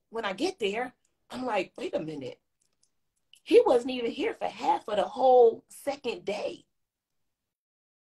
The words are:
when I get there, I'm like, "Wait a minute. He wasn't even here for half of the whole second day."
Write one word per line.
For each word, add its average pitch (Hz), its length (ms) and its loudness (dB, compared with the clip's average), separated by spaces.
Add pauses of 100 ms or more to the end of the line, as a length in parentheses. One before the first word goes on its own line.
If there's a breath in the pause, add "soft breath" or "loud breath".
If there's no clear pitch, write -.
(100)
when 220 160 -6
I 190 80 -6
get 320 240 -4
there, 226 360 -4 (360)
I'm 254 160 -8
like, 208 320 -4
"Wait 294 160 -8
a - 60 -4
minute. 147 380 -12 (1040)
He 453 220 6
wasn't 262 280 2
even 240 180 -6
here 349 240 -6
for - 140 -6
half - 380 -4
of 208 100 -6
the 190 80 2
whole 254 680 4
second 254 560 -8
day." - 400 -8 (1400)